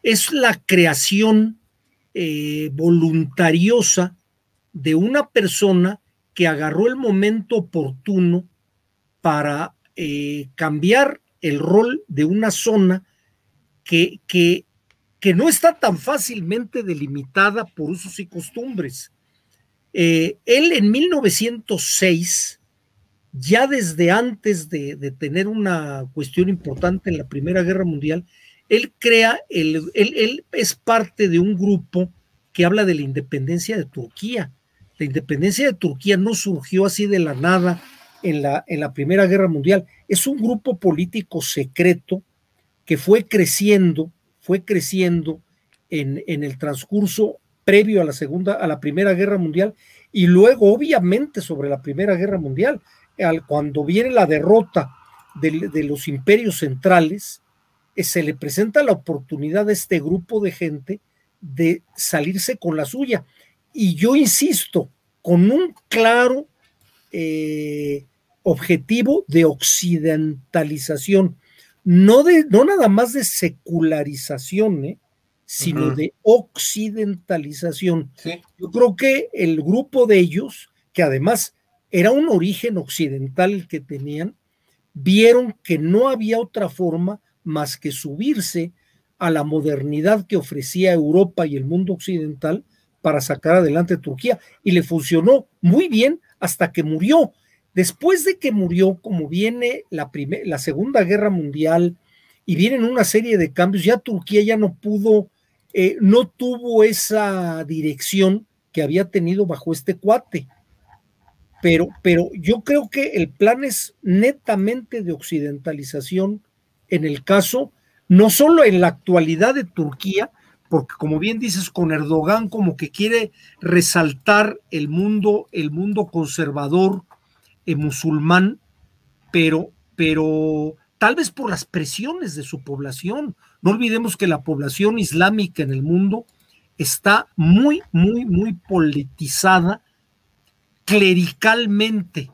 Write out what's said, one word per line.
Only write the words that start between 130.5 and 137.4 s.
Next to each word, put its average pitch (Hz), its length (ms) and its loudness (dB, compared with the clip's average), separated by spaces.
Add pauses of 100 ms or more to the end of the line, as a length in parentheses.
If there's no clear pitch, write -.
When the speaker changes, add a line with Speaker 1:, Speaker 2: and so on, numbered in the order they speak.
Speaker 1:
tal 226 180 2
vez 330 140 -4
por 233 200 -10
las 165 140 -6
presiones 196 720 -8
de 143 80 -12
su 135 180 -14
población. 143 720 -10 (280)
No 185 100 4
olvidemos 226 440 -4
que 190 120 -2
la 147 140 -2
población 160 580 -2
islámica 180 640 -2
en 135 80 -4
el 135 100 -4
mundo 190 420 0 (540)
está 196 560 0
muy, 233 560 4